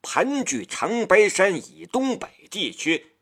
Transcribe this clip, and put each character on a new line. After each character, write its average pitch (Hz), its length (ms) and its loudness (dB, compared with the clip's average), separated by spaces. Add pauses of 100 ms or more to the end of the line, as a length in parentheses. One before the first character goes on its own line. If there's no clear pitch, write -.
盘 262 440 0
踞 104 200 -6
长 226 400 -4
白 202 220 6
山 190 260 2
以 160 320 -10
东 262 320 -2
北 - 120 -12 (200)
地 156 220 -6
区 - 500 -4